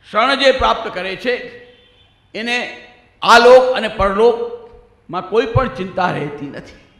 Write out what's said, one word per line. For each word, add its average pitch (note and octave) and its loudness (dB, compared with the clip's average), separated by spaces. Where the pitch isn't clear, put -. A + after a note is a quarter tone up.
શરણ B3 2
જે C4 4
પ્રાપ્ત A3+ -2
કરે F#3 -8
છે, G3+ -8
એને A#3 -8
આ A3 6
લોક B3+ 6
અને A3 -4
પરલોકમાં G#3 -4
કોઈ A3+ 0
પણ B3 0
ચિંતા F3+ -4
રહેતી D3 -8
નથી. - -16